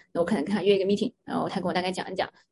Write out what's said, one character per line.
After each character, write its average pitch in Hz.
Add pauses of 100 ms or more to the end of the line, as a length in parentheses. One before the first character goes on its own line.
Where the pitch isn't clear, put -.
(120)
那 170
我 170
可 220
能 -
跟 202
他 185
约 196
一 -
个 185
meeting， 202 (120)
然 165
后 160
他 -
跟 180
我 165
大 180
概 185
讲 185
一 185
讲。 - (200)